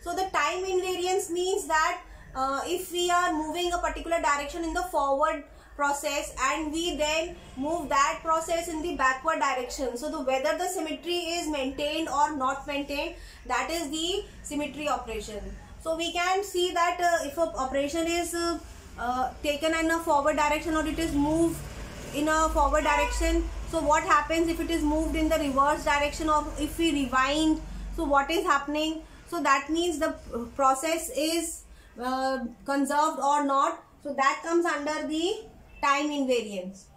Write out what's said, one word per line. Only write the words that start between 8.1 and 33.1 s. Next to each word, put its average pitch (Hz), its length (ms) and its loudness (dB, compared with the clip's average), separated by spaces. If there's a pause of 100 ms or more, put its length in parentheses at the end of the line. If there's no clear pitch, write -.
process 330 460 0
in 311 140 -6
the 349 140 -4
backward 269 440 2
direction, 254 560 -2
so 294 140 -6
the, 311 100 -6
whether 269 380 0
the 370 100 -2
symmetry 330 460 -4
is 339 340 -2
maintained 294 600 -2
or 294 280 0
not 269 300 -2
maintained, 285 480 -4 (320)
that 254 240 -2
is 330 200 -4
the 349 340 -4 (180)
symmetry 294 440 -6
operation. 220 540 -4 (420)
So 330 140 -2
we 330 160 -2
can 370 320 2
see 359 280 0
that, 349 280 2
uh, 339 260 2
if 277 120 -6
a 339 40 2
operation 285 640 -2
is, 339 280 -2
uh, 339 240 0 (400)
uh, 254 320 -2 (120)
taken 302 320 0
in 320 160 2
a 330 80 2
forward 302 380 2
direction 311 380 2
or 311 120 2
it 311 120 -2
is 330 160 0
moved 311 440 4 (560)
in 294 140 0
a 311 220 4
forward 277 340 4
direction, 311 600 2 (240)
so 330 100 0
what 302 240 4
happens 330 440 4
if 330 120 0
it 330 100 -2
is 330 120 2
moved 302 340 2
in 311 120 2
the 320 80 4
reverse 285 480 2
direction 294 460 2
or 302 160 4 (120)
if 302 200 -4
we 330 140 4
rewind, 285 680 2 (340)
so 330 100 -2
what 277 260 4
is 330 160 0
happening? 302 560 0 (260)
So 339 140 -4
that 285 260 2
means 330 300 0
the 311 160 0 (400)
process 294 600 2
is, 320 480 -2 (380)
uh, 262 440 -2 (200)
conserved 277 560 2